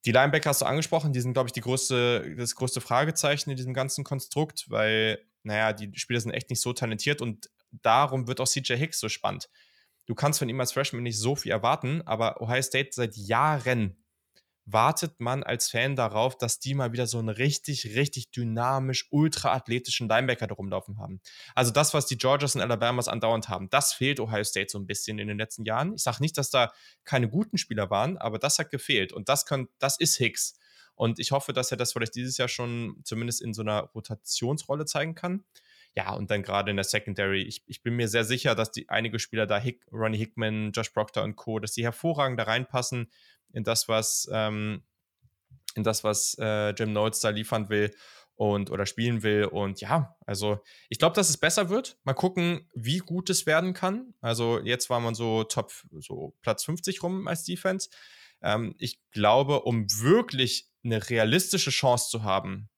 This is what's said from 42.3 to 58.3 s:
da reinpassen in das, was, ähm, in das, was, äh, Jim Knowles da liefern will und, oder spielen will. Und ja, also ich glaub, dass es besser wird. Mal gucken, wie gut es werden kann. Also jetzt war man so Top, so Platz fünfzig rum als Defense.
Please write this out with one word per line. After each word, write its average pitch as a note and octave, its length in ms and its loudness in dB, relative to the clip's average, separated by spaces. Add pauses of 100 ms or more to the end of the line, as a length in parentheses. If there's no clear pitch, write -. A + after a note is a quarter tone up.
da A2+ 40 0
reinpassen A#2+ 680 -2 (400)
in A2+ 140 -6
das, A2+ 240 0
was, A2 420 0
ähm, G#2+ 520 -2 (920)
in A2 80 -2
das, A2 220 2
was, G#2+ 340 0
äh, G#2+ 340 0
Jim G#2+ 180 -2
Knowles G#2+ 300 2
da A2 100 2
liefern G#2+ 400 -2
will G#2+ 260 2 (380)
und, G2+ 360 2
oder G2 140 -2
spielen A2+ 380 0
will. G#2 240 4
Und G2 340 -2
ja, C#3 360 0 (100)
also G2+ 340 0 (300)
ich - 80 -6
glaub, D#3+ 160 4
dass F#3+ 160 4
es C#3 80 0
besser E3+ 320 2
wird. A#3+ 340 -2
Mal C3+ 80 0
gucken, F3 600 0
wie B2 240 -2
gut F3+ 320 -4
es - 160 0
werden E3 260 4
kann. G#3+ 480 -4
Also A#2 400 0
jetzt A#2+ 300 -2
war A#2+ 100 2
man A#2 140 -2
so A2 300 2
Top, - 280 -4 (200)
so - 500 -12
Platz - 200 0
fünfzig F3 400 -4
rum F#3+ 240 -4
als E3+ 180 -4
Defense. F#3+ 440 -4 (540)